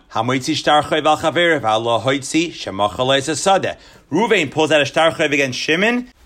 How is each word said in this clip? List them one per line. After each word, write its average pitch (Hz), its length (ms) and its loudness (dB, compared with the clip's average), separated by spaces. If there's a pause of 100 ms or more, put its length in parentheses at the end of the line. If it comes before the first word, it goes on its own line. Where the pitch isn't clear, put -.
(120)
"Hamoitzi 131 420 -2
shtar 147 300 2
chayv 156 220 0
al 156 100 4
chaver 160 440 0
v'alo 113 440 0
hoitzi 143 480 -2
shemacha 101 460 -4
lo 135 200 2
sadeh." 151 560 0 (380)
Ruvain 190 360 2
pulls 151 220 0
out 151 100 4
a 139 40 2
shtar 160 260 2
chayv 151 220 -2
against 135 260 -2
Shimon, 226 540 -2 (140)